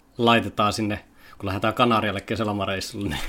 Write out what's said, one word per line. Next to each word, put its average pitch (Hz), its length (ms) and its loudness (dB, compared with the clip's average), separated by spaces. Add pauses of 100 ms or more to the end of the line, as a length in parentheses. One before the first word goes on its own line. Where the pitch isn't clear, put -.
(180)
laitetaan 110 540 4
sinne, 107 320 -4 (340)
kun 101 80 -8
lähdetään 101 280 -2
Kanarialle 107 460 2
kesälomareissulle, 101 880 -4
niin - 200 -4